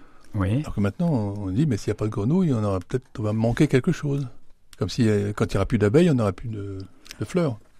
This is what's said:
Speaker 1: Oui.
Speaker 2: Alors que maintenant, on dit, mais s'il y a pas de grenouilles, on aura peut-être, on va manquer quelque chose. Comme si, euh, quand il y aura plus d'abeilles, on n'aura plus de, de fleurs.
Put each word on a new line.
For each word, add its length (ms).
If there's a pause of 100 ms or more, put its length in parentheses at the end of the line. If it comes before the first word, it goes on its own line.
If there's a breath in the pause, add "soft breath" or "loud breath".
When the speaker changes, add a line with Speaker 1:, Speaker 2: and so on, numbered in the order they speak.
(340 soft breath)
Speaker 1:
Oui. 260
Speaker 2:
Alors 140
que 60
maintenant, 580
on 120
dit, 160
mais 100
s'il 120
y 20
a 40
pas 120
de 40
grenouilles, 440
on 80
aura 180
peut-être, 240 (140)
on 40
va 100
manquer 360
quelque 240
chose. 360 (500)
Comme 100
si, 200
euh, 260
quand 120
il 80
y 40
aura 80
plus 120
d'abeilles, 320
on 40
n'aura 180
plus 160
de, 300 (420)
de 40
fleurs. 340 (220)